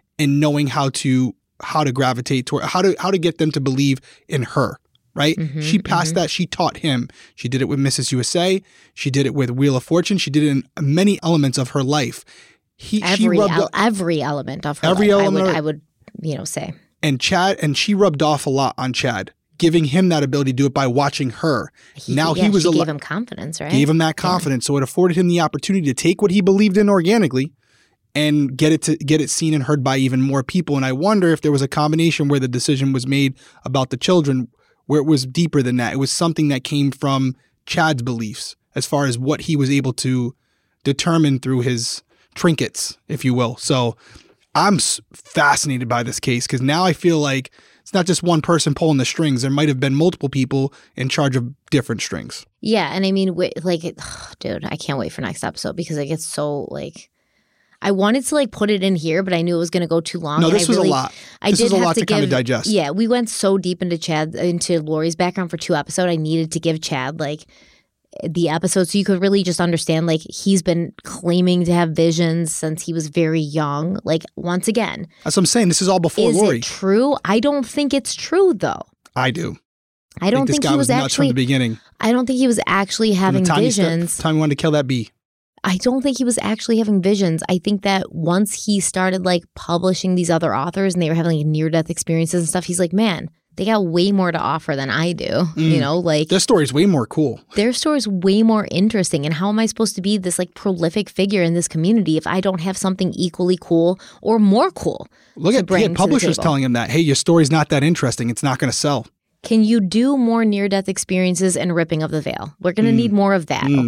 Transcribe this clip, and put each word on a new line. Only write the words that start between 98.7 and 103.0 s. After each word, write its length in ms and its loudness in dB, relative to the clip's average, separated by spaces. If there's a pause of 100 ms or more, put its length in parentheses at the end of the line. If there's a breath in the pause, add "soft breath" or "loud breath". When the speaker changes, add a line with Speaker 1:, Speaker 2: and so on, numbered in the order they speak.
Speaker 2:
interesting. 520 0
And 100 -2
how 160 -2
am 100 0
I 60 2
supposed 280 -2
to 80 -8
be 160 0
this, 180 -4
like, 180 -4
prolific 540 -2
figure 360 0
in 100 2
this 140 0
community 480 2
if 100 -6
I 140 -2
don't 200 -2
have 160 -4
something 380 -2